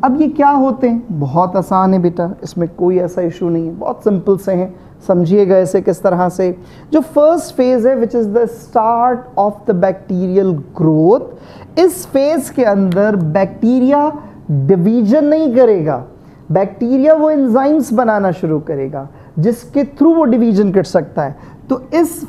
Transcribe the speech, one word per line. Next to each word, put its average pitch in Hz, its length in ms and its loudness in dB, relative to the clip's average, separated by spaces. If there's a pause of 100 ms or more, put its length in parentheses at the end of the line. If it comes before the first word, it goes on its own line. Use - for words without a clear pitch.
अब 262 160 0
ये 311 80 2
क्या 285 220 0
होते 262 380 0
हैं? 233 320 -4
बहुत 170 360 -2
आसान 190 380 0
है 190 60 0
बेटा, 170 300 -2 (120)
इसमें 170 340 -6
कोई 185 220 0
ऐसा 180 240 -4
issue 170 260 -4
नहीं 165 180 -2
है, 165 100 -10
बहुत - 280 -10
simple 196 340 0
से - 140 -4
हैं, 180 220 -4 (320)
समझिएगा 185 520 4
इसे 185 240 0
किस 190 200 -2
तरह 180 260 0
से। 180 220 -2 (420)
जो 302 80 4
first 302 540 0
phase 254 320 2
है 262 140 2
which 233 160 -4
is 226 100 0 (100)
the 233 100 2 (100)
start 233 600 0 (200)
of 208 140 0 (180)
the 180 140 0
bacterial 190 720 -2 (260)
growth, - 960 0
इस 339 280 0
phase 285 440 -2
के 254 140 -2
अंदर 202 520 2
bacteria 247 960 0 (380)
division 196 760 2
नहीं 302 300 0
करेगा, 170 500 2 (480)
Bacteria 254 600 2
वो 311 160 0
enzymes 269 640 0
बनाना 214 400 0
शुरू 156 280 -2
करेगा 139 480 -8 (300)
जिसके 233 460 -2
through 320 320 2
वो 320 80 2
division 220 480 2
कर 185 120 2
सकता - 380 -2
है। 139 140 -6 (320)
तो 254 120 -4 (140)
इस 311 340 -2